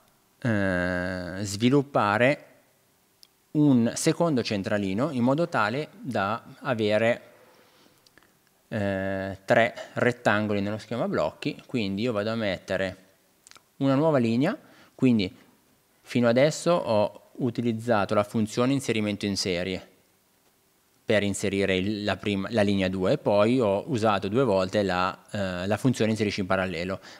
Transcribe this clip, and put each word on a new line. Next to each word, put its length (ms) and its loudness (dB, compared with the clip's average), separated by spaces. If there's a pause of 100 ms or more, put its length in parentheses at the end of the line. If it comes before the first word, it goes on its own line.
(400)
eh, 1040 -2
sviluppare 1000 2 (1080)
un 440 4
secondo 480 0
centralino 680 -2
in 120 -2
modo 260 2
tale 400 -2 (120)
da 420 -2 (180)
avere, 600 0 (1500)
eh, 760 -4
tre 300 4 (200)
rettangoli 680 0
nello 180 -4
schema 300 -6
blocchi. 580 -4
Quindi 360 -4
io 100 0
vado 180 -2
a 60 -4
mettere 600 -4 (840)
una 180 2
nuova 220 2
linea, 380 2 (380)
quindi 400 2 (680)
fino 260 2
adesso 420 2
ho 680 0
utilizzato 760 0
la 100 4
funzione 480 0
inserimento 540 -2
in 100 -2
serie 600 -4 (1080)
per 180 2
inserire 540 0
il, 280 -2
la 120 -2
prima, 340 -4
la 120 0
linea 260 2
due 240 0
e 60 -2
poi 420 2
ho 280 0
usato 400 0
due 160 2
volte 380 2
la, 360 0 (120)
eh, 360 -4
la 100 0
funzione 340 0
inserisci 300 -2
in 60 -4
parallelo. 540 -2 (200)